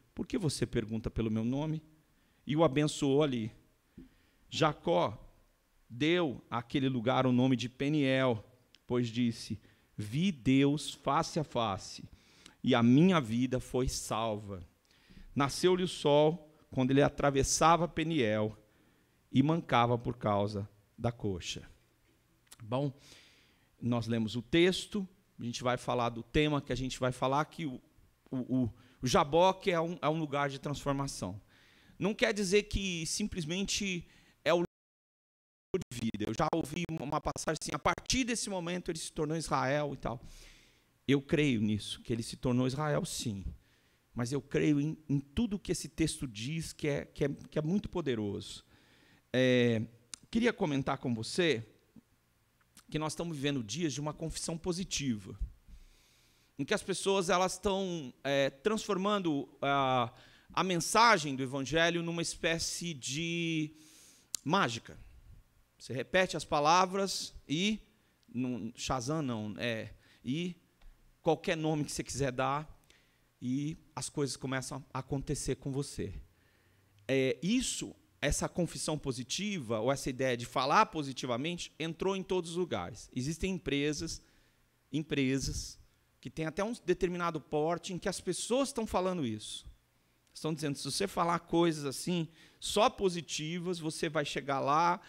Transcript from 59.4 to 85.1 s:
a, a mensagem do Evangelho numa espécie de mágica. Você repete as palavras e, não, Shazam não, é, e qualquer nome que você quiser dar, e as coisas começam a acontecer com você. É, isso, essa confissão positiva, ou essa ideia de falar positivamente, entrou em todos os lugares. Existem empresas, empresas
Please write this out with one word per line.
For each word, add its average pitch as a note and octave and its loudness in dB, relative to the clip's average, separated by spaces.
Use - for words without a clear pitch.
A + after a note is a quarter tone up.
a, C3 2
a D#3+ 0
mensagem F3+ 4
do C3 -2
Evangelho C#3+ 0
numa E3+ -2
espécie E3 -4
de D#3+ -2
mágica. C3+ 0
Você - -12
repete F3+ 0
as D3+ -4
palavras F3+ 2
e, G3 0
não, A#2+ -4
Shazam C3+ -2
não, G#2+ -4
é, A2 -6
e E3+ -4
qualquer E3 2
nome D#3 0
que - -6
você - -6
quiser C3 -2
dar, C3+ -2
e C#3+ -4
as B2 -6
coisas C#3+ -2
começam C3 -6
a C3 -6
acontecer C#3 -4
com - -8
você. A#2 -6
É, C3 2
isso, A3 -2
essa D3 0
confissão D#3 -2
positiva, C3 -4
ou A#2+ 2
essa C#3 -2
ideia B2+ 0
de A#2 -6
falar D#3 4
positivamente, C#3 -4
entrou E3+ -2
em F#3+ -6
todos F3+ -2
os E3 -4
lugares. A#2 -4
Existem E3 -2
empresas, D3 -2
empresas C3+ -2